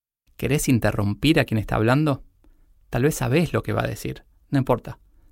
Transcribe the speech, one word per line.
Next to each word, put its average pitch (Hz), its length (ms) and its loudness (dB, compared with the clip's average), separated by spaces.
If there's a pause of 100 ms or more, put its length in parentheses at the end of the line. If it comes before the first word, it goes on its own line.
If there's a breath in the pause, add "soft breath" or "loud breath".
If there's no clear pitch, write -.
(360)
¿Querés 135 320 -2
interrumpir 110 720 2
a 131 60 2
quien 110 140 -2
está 120 180 -2
hablando? 131 480 2 (680)
Tal 120 140 -2
vez 156 100 2
sabés 135 380 0
lo 110 100 0
que 110 100 -6
va 107 100 0
a 117 40 -2
decir. - 380 -8 (260)
No 143 80 2
importa. - 400 -2 (340)